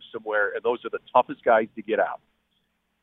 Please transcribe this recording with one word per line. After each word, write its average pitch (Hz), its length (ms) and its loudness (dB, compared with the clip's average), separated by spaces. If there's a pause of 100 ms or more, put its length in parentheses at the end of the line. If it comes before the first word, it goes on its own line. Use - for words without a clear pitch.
(120)
somewhere, 107 420 -2
and 107 100 -8
those 117 220 -2
are 110 40 -8
the 98 100 -6 (120)
toughest 127 320 0
guys 113 320 4
to 113 60 -14
get 107 180 -2
out." 87 200 -2 (840)